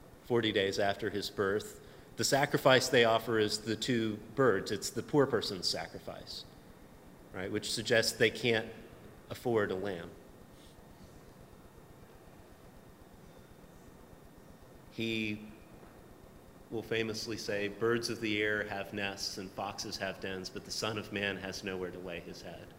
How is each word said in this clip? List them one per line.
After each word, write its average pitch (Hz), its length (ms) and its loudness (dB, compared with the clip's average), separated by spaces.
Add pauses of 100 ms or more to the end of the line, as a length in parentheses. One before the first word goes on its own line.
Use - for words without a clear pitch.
(260)
forty 117 260 2
days 98 280 2
after 101 300 0
his 95 200 -4
birth, 104 500 -2 (380)
the 113 80 0
sacrifice 135 640 6
they 120 160 8
offer 113 340 4
is 107 200 2
the 110 180 -2
two 113 420 0 (160)
birds. 104 340 4
It's 101 200 -4
the 117 120 -4
poor 143 240 4
person's 98 440 0
sacrifice, - 760 -8 (880)
right? 95 160 -4
Which 107 220 -2
suggests 113 400 4
they 113 180 6
can't 113 380 2 (640)
afford 104 420 0
a 95 40 0
lamb. 92 340 -6 (4000)
He 110 480 -2 (1300)
will 110 120 -4
famously 110 520 -2
say, 101 320 -2
"Birds 117 440 2
of 113 100 -6
the 107 220 2
air 107 220 2
have 98 280 -6
nests 98 460 -4
and 95 140 -8
foxes 101 440 -6
have 95 220 -4
dens, 95 300 -6
but - 160 -12
the 95 60 -12
Son 107 280 -2
of 98 120 -8
Man 101 260 -2
has 95 260 -6
nowhere 92 260 -4
to 90 80 -10
lay 90 220 -8
his 85 240 -12
head." 90 240 -14 (120)